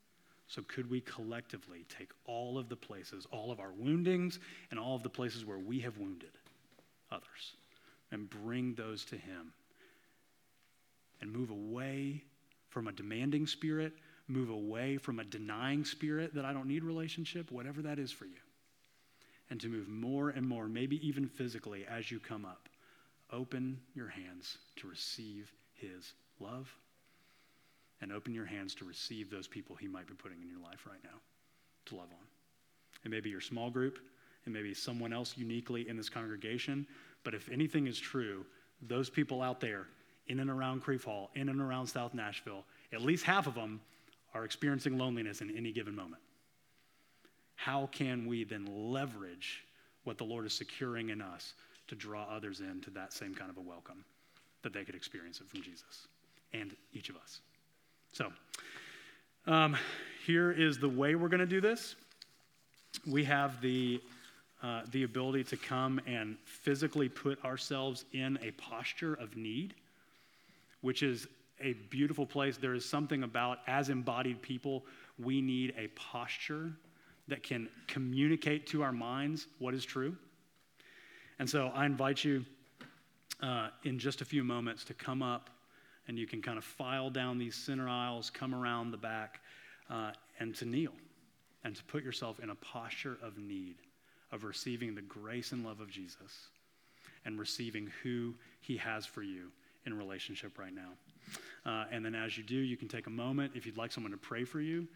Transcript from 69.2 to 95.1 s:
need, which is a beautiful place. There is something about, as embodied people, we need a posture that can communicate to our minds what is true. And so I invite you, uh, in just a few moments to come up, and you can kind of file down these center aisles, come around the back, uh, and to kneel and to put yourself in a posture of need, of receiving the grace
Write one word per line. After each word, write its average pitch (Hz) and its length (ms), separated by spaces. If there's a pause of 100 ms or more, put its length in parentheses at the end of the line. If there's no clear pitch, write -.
need, 113 400 (1080)
which 127 220
is 123 240 (340)
a 131 120 (180)
beautiful 139 340
place. 139 320
There 131 160
is 123 100
something 147 380
about, 123 460
as 135 220
embodied 123 520
people, 131 440 (340)
we 131 200
need 127 380
a 107 120
posture 151 840 (560)
that 139 160
can 117 260 (160)
communicate 147 800
to 151 160
our 135 100
minds 131 540 (140)
what 127 160
is 123 100
true. 143 320 (1200)
And 131 100
so 135 280
I 135 100
invite 135 380
you, 139 200 (1000)
uh, 120 260 (140)
in 131 160
just 135 220
a 135 40
few 139 180
moments 120 420
to - 100
come 135 260
up, 123 300 (560)
and 117 100
you 113 80
can 110 160
kind 113 160
of 104 60
file 131 480
down 127 260
these 117 180
center 131 320
aisles, 123 440
come 131 240
around 120 340
the 113 80
back, 110 440 (500)
uh, 110 200 (280)
and 113 160
to 120 100
kneel 139 280 (720)
and 110 120
to - 80
put 151 200
yourself 120 360
in 113 100
a 104 60
posture 117 680
of 107 160
need, 95 380 (560)
of 107 120
receiving 113 520
the 101 80
grace 107 480